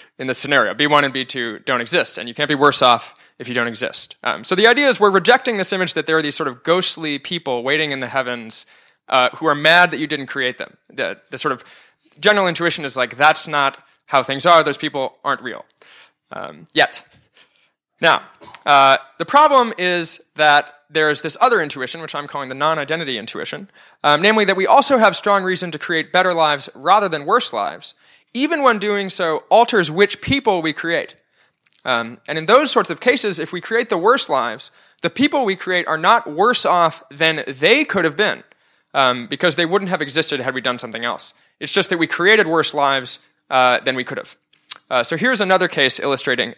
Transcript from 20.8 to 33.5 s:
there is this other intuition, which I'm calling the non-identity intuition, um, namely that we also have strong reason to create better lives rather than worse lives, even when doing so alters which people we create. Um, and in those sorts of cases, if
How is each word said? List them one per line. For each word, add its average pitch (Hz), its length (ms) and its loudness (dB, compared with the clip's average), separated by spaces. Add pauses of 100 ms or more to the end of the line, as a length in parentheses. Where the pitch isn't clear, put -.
there 156 200 2
is 143 120 -2
this 151 200 -6
other 233 200 4
intuition, 147 400 -8
which 156 140 -10
I'm 147 120 -10
calling 139 200 -10
the 131 80 -12
non-identity 147 600 -2
intuition, - 520 -10 (360)
um, 147 160 4
namely 214 240 4
that 190 100 2
we 190 120 0
also 269 320 4
have 202 180 4
strong 202 260 0
reason 180 280 -4
to 147 80 -10
create 160 340 -4
better 185 200 2
lives 151 400 0
rather 185 360 2
than 147 160 -6
worse 220 260 0
lives, 92 440 -6 (380)
even 294 300 -2
when 233 160 2
doing 202 300 -4
so 165 400 -4
alters 208 420 2
which 190 300 0
people 214 400 -2
we 156 100 -2
create. 165 440 -4 (680)
Um, 120 420 -4
and 151 120 -6
in 160 80 -4
those 262 260 4
sorts 202 180 0
of 160 120 -10
cases, 240 360 0
if - 140 -6